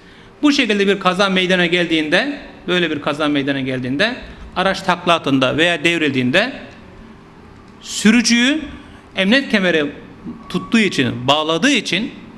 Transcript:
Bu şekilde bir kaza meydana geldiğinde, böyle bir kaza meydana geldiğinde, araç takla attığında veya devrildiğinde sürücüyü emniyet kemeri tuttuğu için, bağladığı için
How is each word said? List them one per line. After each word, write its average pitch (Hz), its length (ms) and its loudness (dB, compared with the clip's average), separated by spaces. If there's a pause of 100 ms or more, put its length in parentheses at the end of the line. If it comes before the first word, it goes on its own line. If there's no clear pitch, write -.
(420)
Bu 294 100 6
şekilde 208 340 2
bir 196 140 2
kaza 185 280 2
meydana 185 380 2
geldiğinde, 170 720 0 (300)
böyle 175 220 0
bir 147 120 -4
kaza 151 260 -2
meydana 139 320 -2
geldiğinde, 131 560 -2 (400)
araç 185 260 -2
takla 175 320 2
attığında 135 420 2
veya 165 280 2
devrildiğinde 160 680 2 (1300)
sürücüyü 240 800 2 (560)
emniyet 214 320 2
kemeri 170 440 0 (560)
tuttuğu 202 300 -2
için, 123 480 0
bağladığı 160 440 2
için 214 420 -2 (260)